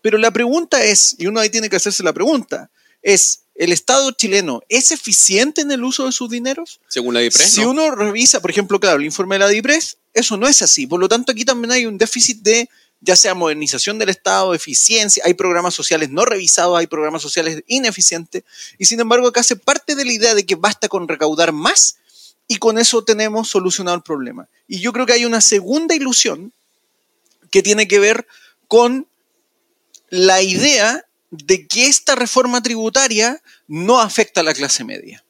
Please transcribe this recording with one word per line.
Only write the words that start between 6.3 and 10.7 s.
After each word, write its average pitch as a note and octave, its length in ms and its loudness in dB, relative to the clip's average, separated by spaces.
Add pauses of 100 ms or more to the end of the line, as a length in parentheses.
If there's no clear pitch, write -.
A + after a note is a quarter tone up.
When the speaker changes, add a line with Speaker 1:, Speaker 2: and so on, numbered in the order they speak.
Speaker 2:
Según B2 240 -4
la A#2+ 80 2
dipres, - 280 2
Speaker 1:
Si G#3+ 120 2
Speaker 2:
no. A#3 80 2
Speaker 1:
uno D4+ 260 0
revisa, G#3+ 460 0
por - 100 -2
ejemplo, G3+ 300 0
claro, F3 160 4
el D3 80 -2
informe F#3+ 300 -4
de G3 40 -2
la G3 80 4
dipres, B3 500 0 (160)
eso A3+ 220 -2
no A#3 140 0
es C#4 120 4
así. D3 260 0